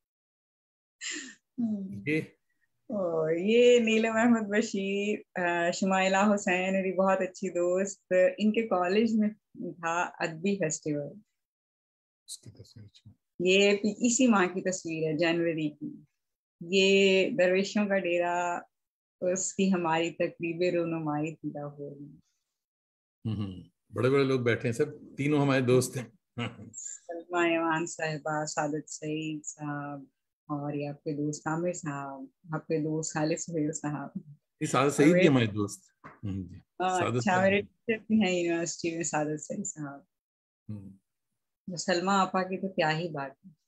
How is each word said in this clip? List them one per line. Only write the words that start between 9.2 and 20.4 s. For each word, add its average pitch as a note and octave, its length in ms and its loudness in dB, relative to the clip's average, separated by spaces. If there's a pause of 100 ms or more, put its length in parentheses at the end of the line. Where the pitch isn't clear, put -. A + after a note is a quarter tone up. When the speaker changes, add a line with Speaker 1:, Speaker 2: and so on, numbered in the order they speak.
Speaker 1:
था E3+ 300 -2
अदबी E3+ 540 -4
फेस्टिवल। D3+ 640 -4 (1080)
Speaker 2:
उसकी - 220 -18
तस्वीर - 400 -20 (160)
है। G#2 80 -20 (260)
Speaker 1:
ये G3 360 4
पि-, G3+ 220 -2
इसी B3 280 2
माह G3 200 4
की F#3 140 -4
तस्वीर D#3+ 480 -4
है, D#3 80 -2
जनवरी E3 520 0
की। - 360 -12 (580)
ये F#3+ 680 4
Darvesham F#3+ 560 2
का G3 120 2
डेरा, F3 680 -2 (560)
उसकी F#3+ 460 0
हमारी E3+ 420 0
तकरीब E3+ 640 -2